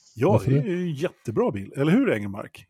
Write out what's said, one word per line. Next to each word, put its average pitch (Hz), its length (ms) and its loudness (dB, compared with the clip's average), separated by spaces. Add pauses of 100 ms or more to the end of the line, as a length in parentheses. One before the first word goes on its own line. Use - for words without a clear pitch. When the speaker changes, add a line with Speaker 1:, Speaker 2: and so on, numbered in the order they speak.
(160)
Speaker 1:
Ja, 139 160 2
Speaker 2:
Varför 170 200 2
Speaker 1:
det 143 100 4
Speaker 2:
det? 220 60 -4
Speaker 1:
är 190 40 -4
ju 180 120 -2
en 170 100 -4
jättebra 165 580 -4
bil. 98 240 -10
Eller 143 160 2
hur, 233 220 4
Engelmark? 101 560 -8